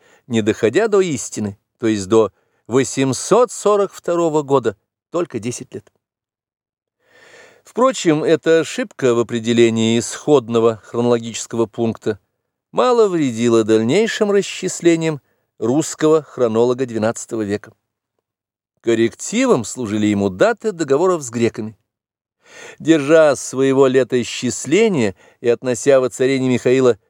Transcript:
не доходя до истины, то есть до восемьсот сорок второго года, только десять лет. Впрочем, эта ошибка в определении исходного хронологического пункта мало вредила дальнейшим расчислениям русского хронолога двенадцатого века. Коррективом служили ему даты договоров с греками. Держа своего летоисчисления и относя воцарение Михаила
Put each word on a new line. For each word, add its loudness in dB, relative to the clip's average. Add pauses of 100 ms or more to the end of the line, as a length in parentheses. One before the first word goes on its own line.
(260)
не 0
доходя 0
до 2
истины, -6 (180)
то -6
есть -2
до 4 (340)
восемьсот 0
сорок -2
второго -2
года, -2 (340)
только -6
десять -10
лет. -18 (1700)
Впрочем, 0
эта 2
ошибка -2
в 2
определении 2
исходного 0
хронологического -4
пункта -4 (540)
мало 2
вредила 2
дальнейшим 0
расчислениям -2 (380)
русского 0
хронолога 0
двенадцатого -4
века. -6 (1120)
Коррективом 0
служили -4
ему 0
даты -2
договоров -2
с -14
греками. -4 (1040)
Держа 4
своего 2
летоисчисления 0 (240)
и -4
относя 2
воцарение -2
Михаила 2 (100)